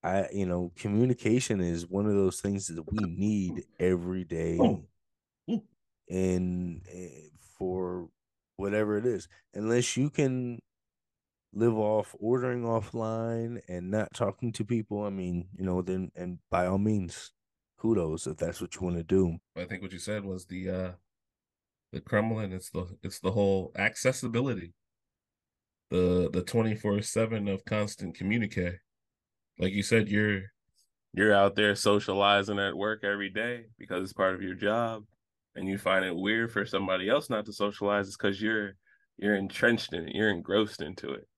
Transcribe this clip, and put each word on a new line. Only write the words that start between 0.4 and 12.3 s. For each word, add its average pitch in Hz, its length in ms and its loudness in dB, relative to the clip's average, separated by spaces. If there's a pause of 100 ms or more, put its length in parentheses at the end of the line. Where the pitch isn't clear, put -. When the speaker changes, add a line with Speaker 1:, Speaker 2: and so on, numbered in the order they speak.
Speaker 1:
know, 87 300 -2
communication 113 840 2
is 85 280 -2
one 98 180 0
of 104 80 2
those 95 260 2
things 98 280 -2
that 82 220 -8
we 107 160 0
need 90 580 -2 (140)
every 90 460 0
day 82 360 -2
Speaker 2:
Oh. - 280 2 (600)
Mm. 226 140 -2 (460)
Speaker 1:
in, 90 800 0
eh, 78 380 -16 (300)
for 90 500 -4 (480)
whatever 104 420 2
it 113 80 0
is. 104 220 -2 (260)
Unless 117 420 2
you 139 140 2
can 127 500 0 (920)
live 110 240 4
off 107 440 2
ordering 123 420 0